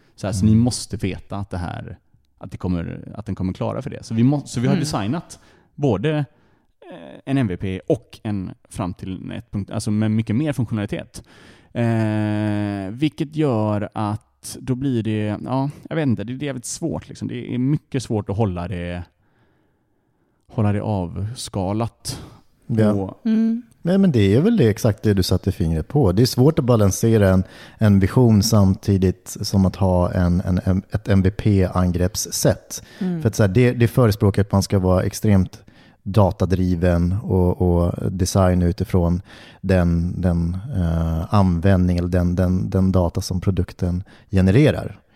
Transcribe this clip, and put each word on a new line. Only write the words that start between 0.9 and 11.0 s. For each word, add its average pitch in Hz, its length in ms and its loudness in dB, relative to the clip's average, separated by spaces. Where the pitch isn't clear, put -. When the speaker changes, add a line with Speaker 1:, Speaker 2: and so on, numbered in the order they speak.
Speaker 1:
veta 98 400 -8
att 101 140 -10
det 92 80 -8
här, 87 400 -10
att - 120 -18
det - 60 -16
kommer, 87 580 -6
att - 120 -14
den 98 80 -8
kommer 92 180 -4
klara 110 300 -6
för 127 80 -10
det. - 140 -14
Så - 100 -10
vi 113 100 2
må-, 139 220 2
så - 140 -6
vi 120 60 0
har 190 80 2
Speaker 3:
Mm. 185 100 0
Speaker 1:
designat 147 540 -6
både, 143 440 0
eh, - 1040 -14
en 135 140 -2
M 131 80 0
V 90 100 -4
P 92 320 -6
och - 340 -4
en 98 280 -6
fram 90 260 -8
till 92 380 -12
ett 98 180 -14
punkt, 101 200 -8
alltså 107 200 -6
med 107 200 0
mycket 110 260 -2
mer 147 160 -2
funktionalitet. - 720 -6